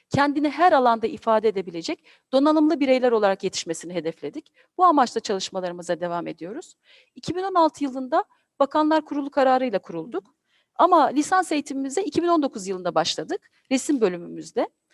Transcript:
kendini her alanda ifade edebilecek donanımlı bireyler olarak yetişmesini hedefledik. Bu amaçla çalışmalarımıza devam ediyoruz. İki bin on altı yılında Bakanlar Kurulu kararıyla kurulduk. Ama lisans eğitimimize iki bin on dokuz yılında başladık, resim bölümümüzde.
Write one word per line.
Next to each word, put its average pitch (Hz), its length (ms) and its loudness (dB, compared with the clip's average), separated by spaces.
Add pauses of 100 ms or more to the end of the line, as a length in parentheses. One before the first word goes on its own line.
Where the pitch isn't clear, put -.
(100)
kendini 285 400 2
her 320 220 4
alanda 240 340 4
ifade 220 420 0
edebilecek 185 560 -6 (280)
donanımlı 302 480 4
bireyler 254 320 2
olarak 202 320 2
yetişmesini 175 500 -8
hedefledik. 165 580 -8 (260)
Bu 359 60 4
amaçla 285 360 4
çalışmalarımıza 175 800 -6
devam 170 260 -4
ediyoruz. 165 480 -12 (400)
İki 330 220 -10
bin 370 60 -4
on 381 120 -4
altı 320 300 0
yılında 269 400 -2 (340)
Bakanlar 302 460 2
Kurulu 285 260 -6
kararıyla 254 480 2
kurulduk. 185 560 -12 (400)
Ama 339 300 6
lisans 294 480 0
eğitimimize 277 500 -4
iki 330 200 -2
bin 349 60 0
on 339 140 4
dokuz 233 240 -4
yılında 180 280 -4
başladık, 160 560 -4 (200)
resim 269 300 0
bölümümüzde. 175 680 -4 (260)